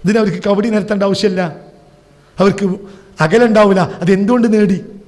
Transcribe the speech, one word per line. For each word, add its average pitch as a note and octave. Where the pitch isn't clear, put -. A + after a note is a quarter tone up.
ഇതിന് G#3+
അവർക്ക് G3+
കബഡി G3+
നിരത്തേണ്ട G#3
ആവശ്യമില്ല, F#3
അവർക്ക് F#3+
അകലുണ്ടാവില്ല. G3+
അത് F3
എന്തുകൊണ്ട് A3
നേടി? G3